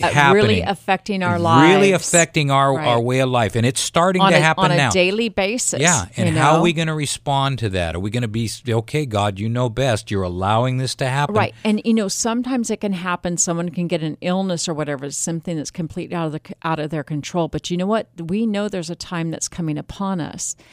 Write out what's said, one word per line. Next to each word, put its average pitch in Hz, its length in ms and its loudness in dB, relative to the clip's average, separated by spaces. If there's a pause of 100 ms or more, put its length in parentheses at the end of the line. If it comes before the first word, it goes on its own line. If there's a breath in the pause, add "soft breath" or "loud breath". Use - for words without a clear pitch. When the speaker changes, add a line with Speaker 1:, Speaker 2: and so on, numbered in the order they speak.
Speaker 1:
Uh, 175 60 2
Speaker 2:
happening? 147 380 6
Speaker 1:
really 208 160 2
affecting 196 600 -2
our 175 120 0
Speaker 2:
Really 170 580 6
Speaker 1:
lives. 170 160 2
Speaker 2:
affecting 160 420 2
our, 139 240 4
Speaker 1:
Right. 147 140 -2
Speaker 2:
our 120 120 4
way 127 200 0
of 131 80 2
life. 120 280 0
And 117 100 4
it's 120 140 0
starting 180 420 2
Speaker 1:
On 160 100 8
Speaker 2:
to 156 60 8
Speaker 1:
a, - 20 4
Speaker 2:
happen 160 240 4
Speaker 1:
on 185 80 4
a 175 40 2
Speaker 2:
now. 139 140 4
Speaker 1:
daily 190 380 2
basis, 196 540 -2
Speaker 2:
Yeah. 147 240 2 (100)
And 110 140 0
Speaker 1:
you - 60 0
Speaker 2:
how 147 160 4
are 160 40 6
Speaker 1:
know? 165 60 4
Speaker 2:
we 175 100 2
gonna 160 220 -2
respond 139 640 -2
to 110 100 -2
that? 87 260 -2
Are 87 60 -4
we 104 100 -4
gonna 120 160 -2
be, 110 220 -2 (180)
"Okay, 117 380 -2
God, 104 340 -2
you 110 120 -2
know 123 180 0
best. 117 420 -2
You're 98 120 0
allowing 104 560 0
this 131 180 -4
to 139 100 -4
happen"? 143 280 -2
Speaker 1:
Right. 196 280 0
And, 214 220 0
you 226 80 2
know, 220 160 0
sometimes 240 600 -2
it 214 100 -6
can 196 140 -2
happen. 180 420 -4
Someone 170 320 -2
can 175 180 -4
get 160 160 -2
an 156 200 -4
illness 180 440 -2
or 175 60 -2
whatever, 143 380 -6
something 165 480 -6
that's 139 120 -8
completely 175 460 -8
out 165 120 -2
of 147 40 -8
the, 139 80 -8 (220)
out 160 180 -4
of 151 80 -4
their 151 160 -4
control. 156 440 -4
But - 220 -8
you 180 60 -2
know 180 100 -2
what? 220 220 -2 (100)
We 190 280 -4
know 208 240 -2
there's 175 200 -6
a 175 60 -8
time 165 340 -6
that's - 180 -6
coming 156 280 -6
upon 190 460 -6
us - 340 -10 (160 soft breath)